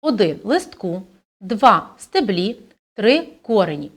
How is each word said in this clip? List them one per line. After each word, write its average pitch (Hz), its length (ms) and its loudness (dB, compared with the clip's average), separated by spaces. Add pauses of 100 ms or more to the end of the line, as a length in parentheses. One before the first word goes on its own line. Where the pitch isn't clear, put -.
один — 208 420 -2
листку, 196 600 -6 (380)
два — 202 560 2
стеблі, 208 600 -2 (340)
три — 262 340 2 (140)
корені. 170 560 -2